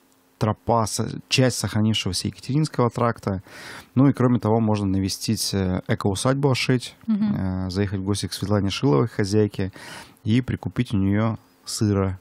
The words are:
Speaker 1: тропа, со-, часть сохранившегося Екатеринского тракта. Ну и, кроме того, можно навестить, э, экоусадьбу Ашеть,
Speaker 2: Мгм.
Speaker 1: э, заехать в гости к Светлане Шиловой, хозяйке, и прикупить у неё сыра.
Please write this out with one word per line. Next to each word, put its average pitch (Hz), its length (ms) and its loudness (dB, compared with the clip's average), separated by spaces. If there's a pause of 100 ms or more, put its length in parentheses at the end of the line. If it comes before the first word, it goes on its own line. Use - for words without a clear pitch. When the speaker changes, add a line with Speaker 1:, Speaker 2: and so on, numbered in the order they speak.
(380)
Speaker 1:
тропа, 110 480 0
со-, - 420 -6
часть 127 300 2
сохранившегося 107 680 0
Екатеринского 127 640 -2
тракта. 113 520 -2 (540)
Ну 135 120 8
и, 123 40 6
кроме 123 280 2
того, 110 200 4
можно 107 260 2
навестить, 95 640 -2
э, 95 360 0
экоусадьбу 127 640 0
Ашеть, 127 440 0 (120)
Speaker 2:
Мгм. 208 280 0 (320)
Speaker 1:
э, 92 40 -4
заехать 98 300 -2
в 95 40 -8
гости 101 220 -2
к - 60 -10
Светлане 98 380 0
Шиловой, 135 380 2
хозяйке, 104 640 0 (520)
и 113 160 2
прикупить 104 520 -4
у 110 40 0
неё 104 400 0 (280)
сыра. 98 560 0